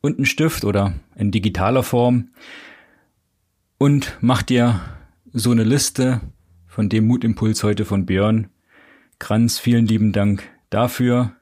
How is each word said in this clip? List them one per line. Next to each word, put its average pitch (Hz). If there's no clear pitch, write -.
und 147
einen 143
Stift -
oder 98
in 101
digitaler 104
Form 123
und 143
mach 123
dir 120
so 120
eine 113
Liste 127
von 107
dem 110
Mutimpuls 110
heute 104
von 98
Björn 101
Kranz. 113
Vielen 117
lieben 107
Dank 101
dafür. 120